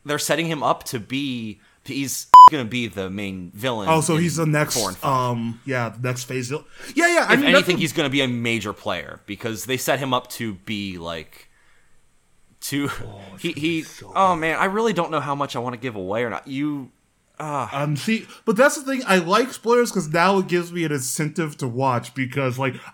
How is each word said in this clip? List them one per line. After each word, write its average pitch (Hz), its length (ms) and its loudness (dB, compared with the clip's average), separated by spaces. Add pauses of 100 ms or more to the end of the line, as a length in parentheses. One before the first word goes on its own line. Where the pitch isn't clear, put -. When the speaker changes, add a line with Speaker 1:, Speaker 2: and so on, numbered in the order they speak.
Speaker 1:
they're 147 140 -2
setting 160 260 0
him 156 160 -4
up 131 220 0
to 123 160 -8
be, 123 600 -6 (240)
he's 135 440 -6 (220)
gonna 139 140 -2
be 120 220 -4
the 95 240 -6
main 95 440 -8
villain 110 360 -4
Speaker 2:
Oh, 160 100 4
so 160 160 2
Speaker 1:
in 160 60 2
Speaker 2:
he's 160 140 -2
the 160 100 0
next, 151 320 0
Speaker 1:
four 104 100 0
and 92 80 -8
five. 151 140 -2 (220)
Speaker 2:
um, 117 340 -6
yeah, 123 240 -2
the 104 80 -16 (100)
next 123 160 -6
phase. 127 260 -8
Yeah, 143 60 -6 (380)
yeah. 339 340 4
I 208 60 4
Speaker 1:
If 247 60 4
Speaker 2:
mean, 285 100 2
Speaker 1:
anything, 262 240 4
Speaker 2:
that's - 40 -2
a - 20 -2
Speaker 1:
he's 165 120 -2
gonna 151 160 0
be 139 140 0
a 131 60 0
major 117 440 -2
player 82 540 -8
because 110 400 -8
they 131 100 -2
set 139 220 0
him 131 160 -2
up 127 160 -2
to 113 240 -6
be, 98 420 -8
like, 82 540 -12 (1120)
to, 139 260 -4 (140)
Speaker 2:
Oh, 107 180 -14 (140)
it's - 80 -20
Speaker 1:
he, 170 100 -2
Speaker 2:
gonna 143 80 -10
Speaker 1:
he, 156 80 0 (120)
Speaker 2:
be - 20 -6
so - 320 -18
Speaker 1:
oh 185 200 2
Speaker 2:
good. 160 60 -4
Speaker 1:
man, 160 180 -2
I 180 80 2
really 214 260 0
don't 170 180 -2
know 156 100 -2
how 139 140 -4
much 139 220 -4
I - 20 -6
wanna 123 180 -6
give 120 200 -6
away 98 280 -2
or 117 60 -4
not. - 180 -8
You, 139 420 -6 (480)
uh. 143 340 -6
Speaker 2:
Um, 147 240 -2
see, 220 300 -2 (180)
but 226 120 2
that's 285 200 4
the 311 60 -10
thing. 262 240 -4
I 190 120 4
like 208 340 2
spoilers 240 400 2
'cause 160 160 -2
now 175 300 4
it 190 100 0
gives 170 240 0
me 175 120 -2
an 151 80 0
incentive 151 640 -4
to 139 100 -4
watch 123 460 -2
because, 127 440 -2
like, 131 180 -2 (180)